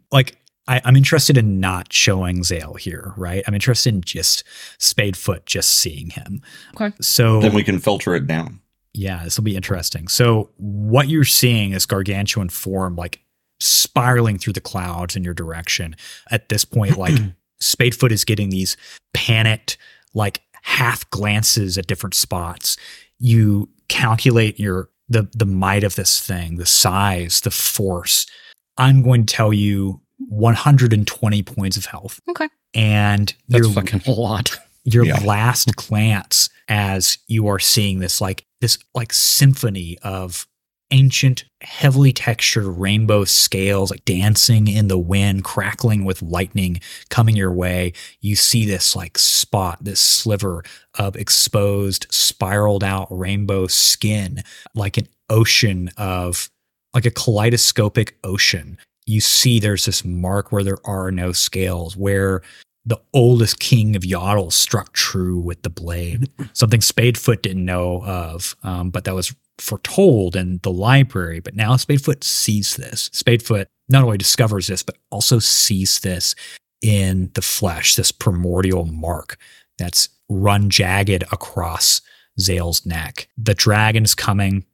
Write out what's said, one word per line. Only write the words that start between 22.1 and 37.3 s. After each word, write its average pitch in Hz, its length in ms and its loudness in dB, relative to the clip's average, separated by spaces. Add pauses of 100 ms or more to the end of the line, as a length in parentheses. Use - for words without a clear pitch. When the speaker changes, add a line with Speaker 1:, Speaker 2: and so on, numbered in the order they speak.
Speaker 1:
spots. - 640 -4 (420)
You 110 500 4 (200)
calculate 113 720 2
your, 95 300 -4 (180)
the, 110 260 0
the 110 120 0
might 95 380 2
of 98 120 -2
this - 240 0
thing, 85 360 -6
the 85 100 -8
size, 92 760 0
the 104 100 -2
force. - 760 -2 (500)
I'm 131 260 6
going 120 240 4
to - 80 -2
tell 110 180 2
you 101 480 0 (280)
one 110 260 2
hundred 127 380 6
and 104 140 2
twenty 104 360 -2
points 95 340 -6
of 98 100 -10
health. - 420 -16
Speaker 2:
Okay. 330 200 -6 (260)
Speaker 1:
And 104 600 0 (140)
Speaker 4:
That's 117 180 4
Speaker 1:
your 104 80 2
Speaker 4:
fucking 98 320 -2
a 131 60 2
lot. 110 440 -2 (280)
Speaker 1:
your 120 200 4
Speaker 3:
Yeah. - 200 2
Speaker 1:
last 107 520 0
glance 107 720 0 (200)
as 98 580 -2
you 110 220 0